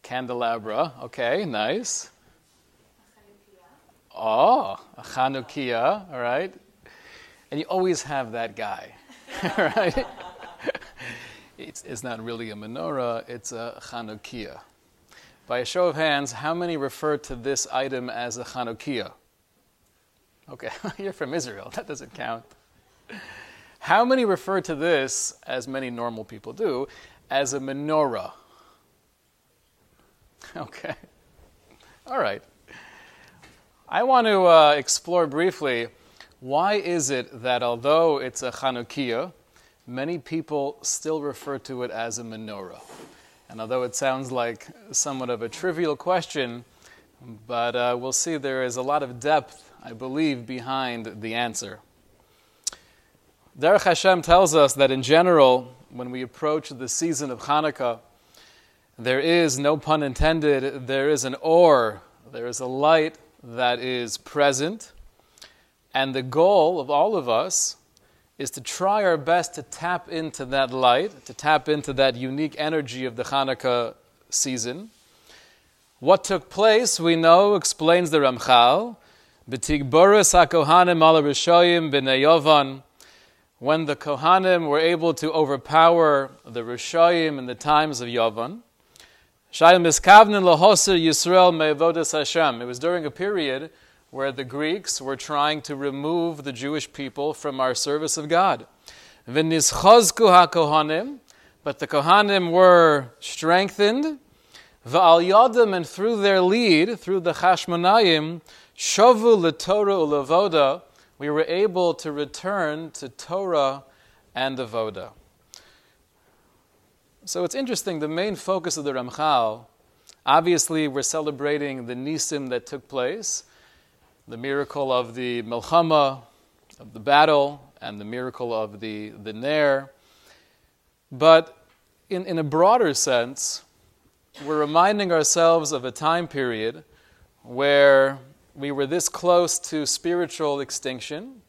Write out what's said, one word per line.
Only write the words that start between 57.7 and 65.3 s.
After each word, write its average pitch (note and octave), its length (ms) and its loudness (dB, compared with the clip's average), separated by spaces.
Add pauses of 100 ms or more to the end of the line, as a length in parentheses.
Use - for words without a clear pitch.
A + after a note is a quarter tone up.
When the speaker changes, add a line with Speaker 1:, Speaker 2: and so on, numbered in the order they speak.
Speaker 1:
there B2+ 220 -2
is, E3 400 2
no D3 160 2
pun D3+ 260 -2
intended, C#3+ 840 0
there C3+ 220 -2
is C#3+ 160 0
an C3+ 160 -8
or, D3+ 600 4 (300)
there A#2+ 140 -10
is B2 140 -10
a B2+ 60 -8
light D#3 520 2 (240)
that B2 360 -2
is B2 380 -6
present. D3 760 -2 (1000)